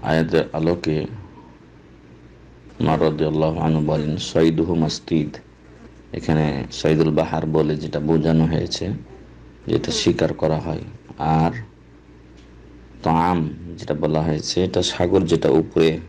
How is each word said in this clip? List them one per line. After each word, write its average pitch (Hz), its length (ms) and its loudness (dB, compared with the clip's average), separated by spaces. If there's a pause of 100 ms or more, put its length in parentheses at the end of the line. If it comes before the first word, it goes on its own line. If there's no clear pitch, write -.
আয়াতের 80 500 2
আলোকে 80 540 0 (1700)
ওমর 78 200 2
রাদিয়াল্লাহু 78 580 0
আনহু 78 280 2
বলেন, 78 300 -2
"সাইদুহু 82 580 2
মাসতিদ", 78 640 -2 (760)
এখানে 76 600 0
সাইদুল 80 380 2
বাহার 78 360 0
বলে 78 300 2
যেটা 76 240 -6
বোঝানো 80 460 4
হয়েছে, 82 420 -2 (760)
যেটা 80 260 -2
শিকার 82 420 0
করা 78 240 0
হয়, 80 220 -6 (380)
আর 80 320 2 (1500)
তাম 82 480 2 (280)
যেটা - 160 -6
বলা 78 280 0
হয়েছে, 80 420 0
এটা 90 180 0
সাগর 90 400 2
যেটা 80 280 2
উপরে 80 480 2 (100)